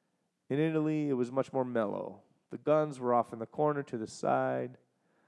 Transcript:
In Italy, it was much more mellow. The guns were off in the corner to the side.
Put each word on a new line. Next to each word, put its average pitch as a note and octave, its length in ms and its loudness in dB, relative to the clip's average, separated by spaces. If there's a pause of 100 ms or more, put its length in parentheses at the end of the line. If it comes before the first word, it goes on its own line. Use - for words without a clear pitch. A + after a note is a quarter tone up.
(500)
In C3+ 80 0
Italy, D#3 500 2
it C#3 60 2
was B2 180 0
much C3+ 200 0
more C3 120 0
mellow. G2+ 560 -2 (300)
The - 80 -10
guns D3 420 2
were B2 140 2
off A#2 180 2
in A#2 60 -10
the A2+ 80 -6
corner D3+ 380 0
to B2 140 -6
the G#2+ 80 -4
side. C3 720 -2 (500)